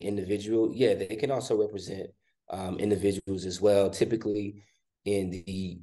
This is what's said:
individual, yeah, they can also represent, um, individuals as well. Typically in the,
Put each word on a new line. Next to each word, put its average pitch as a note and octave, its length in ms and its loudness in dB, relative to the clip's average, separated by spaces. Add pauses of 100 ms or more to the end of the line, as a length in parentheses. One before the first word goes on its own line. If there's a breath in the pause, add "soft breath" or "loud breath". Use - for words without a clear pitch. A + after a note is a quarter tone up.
individual, G#2 720 0
yeah, A2 200 4
they G2 220 -6
can C3+ 140 -2
also A#2 300 0
represent, F#2+ 480 -4 (420)
um, F#2 280 -6
individuals G2 680 0
as F2+ 140 -6
well. G2 300 6
Typically G#2 720 -2 (420 soft breath)
in G2 260 0
the, F#2 520 -6